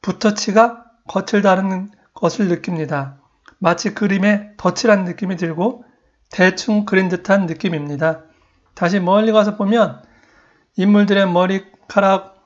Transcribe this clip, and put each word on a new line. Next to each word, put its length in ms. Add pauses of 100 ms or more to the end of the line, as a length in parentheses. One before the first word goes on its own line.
붓터치가 800 (220)
거칠다는 840 (240)
것을 340
느낍니다. 720 (400)
마치 360
그림에 640
덧칠한 480
느낌이 320
들고 480 (460)
대충 540
그린 240
듯한 380
느낌입니다. 760 (520)
다시 240
멀리 320
가서 260
보면 460 (720)
인물들의 540
머리카락 1040 (120)